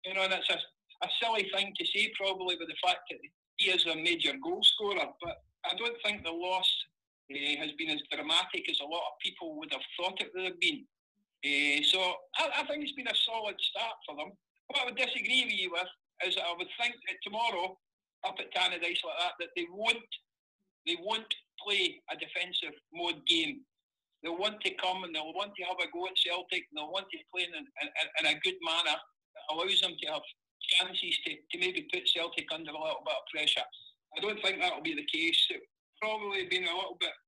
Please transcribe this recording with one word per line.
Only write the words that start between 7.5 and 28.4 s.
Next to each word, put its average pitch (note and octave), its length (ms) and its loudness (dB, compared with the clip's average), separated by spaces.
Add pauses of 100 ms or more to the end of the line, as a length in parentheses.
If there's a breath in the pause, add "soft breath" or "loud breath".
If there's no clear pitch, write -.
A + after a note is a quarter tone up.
has D3+ 200 -4
been D#3+ 120 -2
as D3 120 0 (100)
dramatic E3 580 0
as D3 100 2
a C#3+ 60 -6
lot E3 220 -4
of - 160 -10
people - 340 -6
would D#3 140 -8
have - 160 -6 (100)
thought F#3 220 -2
it D3+ 140 -2
would F#3 100 -2
have F3+ 160 -4
been. D#3 240 4 (600)
Eh, C#3+ 380 4
so F#3 160 6 (400)
I, D4 240 2
I - 40 -2
think D4 180 -2
it's C4+ 80 -4
been B3 160 -6
a - 160 4
solid A3 340 -2
start - 380 -2 (100)
for D3 100 -8
them. F#3 140 -6 (380)
What F#3+ 140 2
I - 20 2
would - 120 -4
disagree B3+ 480 2
with G#3 140 0
you F#3 140 0
with F3+ 160 -2 (360)
is F#3 120 0
that F3+ 120 -2
I F3 80 -2
would - 140 -8 (100)
think A#3 140 2
that - 260 -8
tomorrow, G3+ 560 -2 (480)
up - 160 -2
at - 140 -10
Tannadice F3 500 2
like D#3+ 160 -4
that, F3 200 0
that E3+ 160 -6
they E3+ 120 -2
won't, A3+ 440 0 (720)
they - 160 0
won't A3 260 -2 (320)
play F#3+ 480 0
a - 80 -6
defensive F3 600 -4 (180)
mode E3+ 320 -4
game. D#3+ 340 4 (640)
They'll E3+ 160 -4
want G#3 260 -2
to F#3+ 160 2
come F#3 240 0
and E3+ 80 -8
they'll D#3 240 -4
want G3+ 240 -2
to F3 80 -4
have F3+ 80 -4
a E3+ 160 -2
go F3 160 -4
at F#3 80 -2
Celtic, F3+ 540 0
and D3 60 -20
they'll D3+ 180 -6
want F#3+ 180 -4
to D#3+ 160 -12
play F3+ 160 -2
in, F3 80 -6
in, D3 360 -8 (340)
in - 100 0
a D#3 80 0